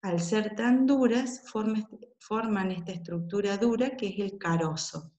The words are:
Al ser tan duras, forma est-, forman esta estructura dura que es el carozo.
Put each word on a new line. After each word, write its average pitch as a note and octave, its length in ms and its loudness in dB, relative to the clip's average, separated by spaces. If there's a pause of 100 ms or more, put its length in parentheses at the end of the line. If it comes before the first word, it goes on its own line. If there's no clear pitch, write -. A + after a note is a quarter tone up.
Al F3 140 0
ser G#3+ 360 0
tan B3 300 4
duras, B3+ 640 2
forma G#3+ 300 -2
est-, - 120 -8 (280)
forman G#3+ 520 -2
esta F3 200 -6
estructura F#3+ 680 -2
dura A#3+ 400 2
que G#3 120 -4
es F#3+ 100 -8
el G3 180 -4
carozo. D#3+ 800 -2